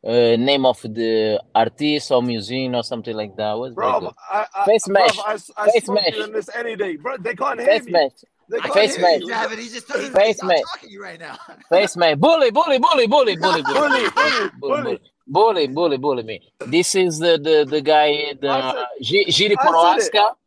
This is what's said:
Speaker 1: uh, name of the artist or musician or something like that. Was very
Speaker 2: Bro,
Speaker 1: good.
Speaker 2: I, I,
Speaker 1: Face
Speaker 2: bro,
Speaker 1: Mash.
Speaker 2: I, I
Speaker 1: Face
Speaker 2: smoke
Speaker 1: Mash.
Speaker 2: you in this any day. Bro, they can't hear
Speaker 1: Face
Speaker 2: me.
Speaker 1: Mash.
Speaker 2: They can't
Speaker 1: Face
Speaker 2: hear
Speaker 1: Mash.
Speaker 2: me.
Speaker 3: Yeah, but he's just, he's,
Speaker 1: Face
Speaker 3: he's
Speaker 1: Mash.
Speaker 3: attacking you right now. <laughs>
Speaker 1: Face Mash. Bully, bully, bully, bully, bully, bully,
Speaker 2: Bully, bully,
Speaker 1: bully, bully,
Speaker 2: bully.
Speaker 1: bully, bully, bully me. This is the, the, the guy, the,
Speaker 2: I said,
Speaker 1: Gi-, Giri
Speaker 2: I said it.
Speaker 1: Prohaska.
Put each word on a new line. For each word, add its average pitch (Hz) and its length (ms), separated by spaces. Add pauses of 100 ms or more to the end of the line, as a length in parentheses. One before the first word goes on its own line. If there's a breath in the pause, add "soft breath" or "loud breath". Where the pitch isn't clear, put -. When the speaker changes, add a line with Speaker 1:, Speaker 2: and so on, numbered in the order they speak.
Speaker 1:
uh, 117 320
name 135 280
of 127 160
the 110 600 (120)
artist 143 580
or 127 120
musician 123 520
or 117 80
something 117 320
like 104 200
that. 107 180
Was 123 200
very 208 180
Speaker 2:
Bro, - 100
Speaker 1:
good. 180 100 (200)
Speaker 2:
I, 208 140 (100)
I, 202 100
Speaker 1:
Face 214 220
Speaker 2:
bro, 190 60
Speaker 1:
Mash. 190 260
Speaker 2:
I, 214 180 (200)
I 208 140
Speaker 1:
Face 233 140
Speaker 2:
smoke 196 100 (100)
Speaker 1:
Mash. 190 100
Speaker 2:
you 214 80
in 214 100
this 214 220
any 233 200
day. 190 220
Bro, 247 200
they 190 180
can't 247 240
hear 240 80
Speaker 1:
Face 240 180
Speaker 2:
me. 240 60
Speaker 1:
Mash. 175 200 (380)
Speaker 2:
They 226 100
can't - 140
Speaker 1:
Face 202 220
Speaker 2:
hear 180 100
Speaker 1:
Mash. 165 160
Speaker 2:
me. 117 80
Speaker 3:
Yeah, 226 180
but 220 120
he's 226 140
just, 240 180
he's, 196 180
Speaker 1:
Face 202 300
Speaker 3:
he's - 40
Speaker 1:
Mash. 180 180
Speaker 3:
attacking - 300
you 196 120
right 170 160
now. 151 180 (160)
<laughs> - 160
Speaker 1:
Face 190 280
Mash. 165 200
Bully, 285 340
bully, 285 280
bully, 277 280
bully, 233 280
bully, 311 260
bully, - 0
Speaker 2:
Bully, 302 480
bully, - 0
Speaker 1:
bully, 523 400 (100)
bully, 294 240
Speaker 2:
bully. - 160 (280)
Speaker 1:
bully, 175 400
bully, 143 300
bully 127 260
me. 110 180 (260)
This 165 280
is 175 240
the, 165 180
the, 151 320
the 151 120
guy, 147 600
the, 139 80
Speaker 2:
I 131 240
said, 123 120 (180)
Speaker 1:
Gi-, 185 280
Giri 202 260
Speaker 2:
I 262 60
said 175 440
it. - 60
Speaker 1:
Prohaska. 214 220 (120)